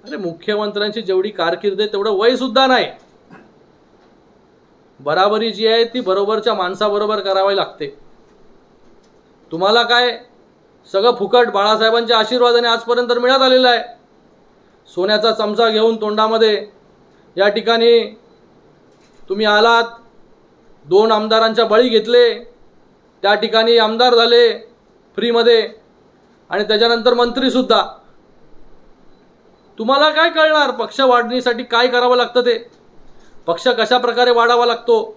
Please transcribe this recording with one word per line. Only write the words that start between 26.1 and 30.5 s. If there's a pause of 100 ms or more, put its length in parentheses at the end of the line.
आणि
त्याच्यानंतर
मंत्रीसुद्धा. (1800)
तुम्हाला
काय
कळणार